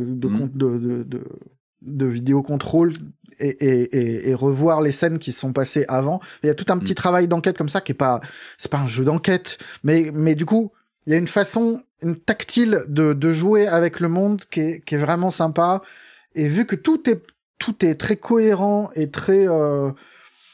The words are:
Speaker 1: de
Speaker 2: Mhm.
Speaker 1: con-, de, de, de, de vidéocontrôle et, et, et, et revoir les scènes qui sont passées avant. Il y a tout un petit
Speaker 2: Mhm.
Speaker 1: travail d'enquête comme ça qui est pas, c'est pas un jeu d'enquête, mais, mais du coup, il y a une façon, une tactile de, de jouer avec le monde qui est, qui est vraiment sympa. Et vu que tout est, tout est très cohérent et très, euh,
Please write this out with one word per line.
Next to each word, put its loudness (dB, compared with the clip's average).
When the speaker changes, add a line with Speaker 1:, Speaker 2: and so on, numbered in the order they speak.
Speaker 1:
de -4
Speaker 2:
Mhm. -2
Speaker 1:
con-, -4
de, 0
de, -4
de, -10
de -4
vidéocontrôle 0
et, -2
et, 2
et, -2
et 2
revoir 2
les 2
scènes -2
qui -8
sont -6
passées 0
avant. 0
Il 0
y 4
a 4
tout -10
un 2
petit -2
Speaker 2:
Mhm. -4
Speaker 1:
travail 2
d'enquête 0
comme -2
ça -2
qui -4
est -14
pas, 2
c'est -14
pas 0
un -2
jeu -2
d'enquête, 0
mais, 2
mais 2
du -2
coup, 0
il 2
y 4
a 4
une 0
façon, 0
une -2
tactile 0
de, 2
de 2
jouer 2
avec 2
le 0
monde 0
qui -4
est, -2
qui -6
est 0
vraiment 0
sympa. 0
Et 0
vu 0
que -6
tout 0
est, 0
tout -4
est 4
très -2
cohérent 2
et -2
très, 2
euh, 0